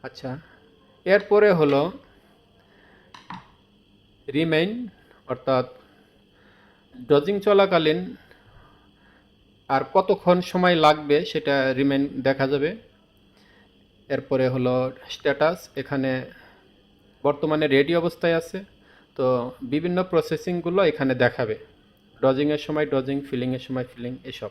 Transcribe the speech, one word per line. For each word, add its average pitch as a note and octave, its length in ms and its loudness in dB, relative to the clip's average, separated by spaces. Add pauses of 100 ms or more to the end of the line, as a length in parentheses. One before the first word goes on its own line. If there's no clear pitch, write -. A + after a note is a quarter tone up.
আচ্ছা, C3 340 -12 (680)
এরপরে G3+ 460 4
হলো D3+ 400 4 (2250)
রিমেইন, E3 600 -2 (400)
অর্থাৎ B2+ 380 0 (1400)
ডজিং D#3 300 2
চলাকালীন F#3 760 2 (1500)
আর C3+ 140 0 (120)
কতক্ষণ F3+ 480 2
সময় F3+ 340 0
লাগবে D3+ 500 2
সেটা C#3 480 0
রিমেইন C#3 480 0
দেখা C3+ 260 0
যাবে। D3 280 -2 (1300)
এরপরে C3 400 0
হলো B2+ 420 0 (180)
স্ট্যাটাস, D3+ 680 -2
এখানে C3 500 -4 (1000)
বর্তমানে D3+ 440 0
রেডি C#3 280 4
অবস্থায় E3+ 420 0
আছে। F#3 260 -8 (520)
তো B2+ 360 0 (120)
বিভিন্ন E3+ 400 -2
প্রসেসিংগুলো F3 800 -2
এখানে C#3+ 320 0
দেখাবে, A#2+ 400 0 (680)
ডজিংয়ের C#3+ 340 2
সময় D3+ 280 -2
ডজিং, C#3 360 -2
ফিলিংয়ের B2+ 380 -4
সময় B2+ 260 -6 (100)
ফিলিং, A#2+ 280 -10
এসব। B2+ 280 -12